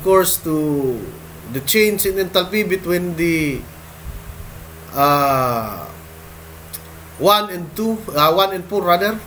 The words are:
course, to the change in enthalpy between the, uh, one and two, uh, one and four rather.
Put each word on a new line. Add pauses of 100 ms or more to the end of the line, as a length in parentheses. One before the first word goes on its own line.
course,
to (520)
the
change
in
enthalpy
between
the, (1300)
uh, (1300)
one
and
two, (160)
uh,
one
and
four
rather.